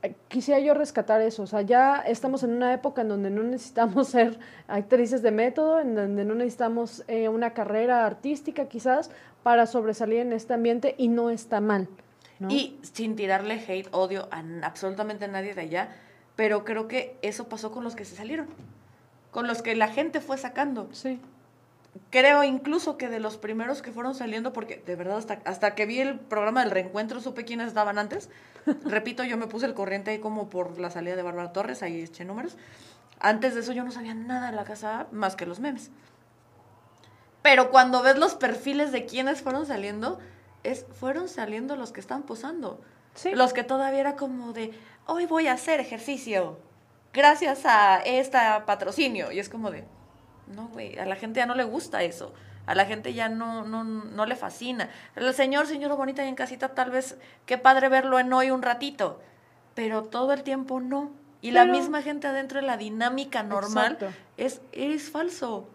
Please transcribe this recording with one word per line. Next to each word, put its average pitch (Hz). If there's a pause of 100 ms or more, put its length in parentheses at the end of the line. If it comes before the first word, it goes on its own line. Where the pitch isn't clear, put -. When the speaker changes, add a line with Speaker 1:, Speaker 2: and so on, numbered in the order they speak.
Speaker 1:
eh, - (140)
quisiera 269
yo 285
rescatar 233
eso. 220
O 196
sea, 208
ya 254 (100)
estamos 262
en 240
una 247
época 254
en 220
donde 202
no 208
necesitamos 240
<laughs> -
ser 226 (300)
actrices 233
de 226
método, 254
en 254
donde 202
no 214
necesitamos, 233
eh, 226
una 226
carrera 226
artística, 277
quizás, 262 (320)
para 233
sobresalir 226
en 240
este 226
ambiente, 233
y 247
no 233
está 226
mal, 202 (520)
¿no? 190
Speaker 2:
Y 277
sin 220
tirarle 208
hate, 190
odio 190
a 165
n-, 160
absolutamente 196
nadie 196
de 185
allá, 170 (460)
pero 214
creo 220
que 247
eso 208
pasó 220
con 233
los 226
que 208
se -
salieron. 269 (840)
Con 240
los 233
que 226
la 214
gente 302
fue 269
sacando. 262
Speaker 1:
Sí. 262 (920)
Speaker 2:
Creo 285
incluso 294
que 254
de 226
los 214
primeros 226
que 247
fueron 247
saliendo, 233
porque 226
de 180
verdad 175
hasta, 214
hasta 202
que 214
vi 233
el 269
programa 220
del 226
reencuentro 208
supe 247
quiénes 233
estaban 208
antes. 208 (380)
<laughs> -
Repito, 247
yo 240
me 226
puse 220
el 233
corriente 196
ahí 214
como 214
por 180
la 175
salida 175
de 185
Bárbara 175
Torres, 208
ahí 170
eché 165
números. 226 (640)
Antes 220
de 233
eso 240
yo 247
no 247
sabía 226
nada 247
de 220
la 202
casa 214
más 196
que 175
los 175
memes. 262 (1500)
Pero 254
cuando 254
ves 269
los 330
perfiles 277
de 254
quiénes 269
fueron 277
saliendo, 214 (460)
es, 254 (140)
fueron 302
saliendo 233
los 240
que -
están 262
posando. 269 (340)
Speaker 1:
Sí. -
Speaker 2:
Los 254
que 247
todavía 269
era 285
como 254
de, 220 (340)
"Hoy 339
voy 320
a 262
hacer 294
ejercicio, 226 (540)
gracias 294
a 208
esta 247
patrocinio". 202
Y 165
es 196
como 220
de, 151 (720)
no, 220
güey, 220
a 190
la 190
gente 220
ya 240
no 240
le 254
gusta 220
eso. - (340)
A -
la 196
gente 214
ya 226
no, 226
no, 220
no 220
le 247
fascina. 240 (240)
El 247
señor, 277
señora 294
bonita 269
y 269
en 262
casita, 254
tal 254
vez, 262 (300)
qué 247
padre 262
verlo 262
en 254
Hoy 262
un 262
ratito. 240 (560)
Pero 220
todo 247
el 277
tiempo 269
no. 277 (300)
Y 233
la 359
Speaker 1:
Pero 359
Speaker 2:
misma 302
gente 294
adentro 269
de 277
la 247
dinámica 233
normal 208
Speaker 1:
Exacto. 190 (180)
Speaker 2:
es, 262 (120)
eres 294
falso. 294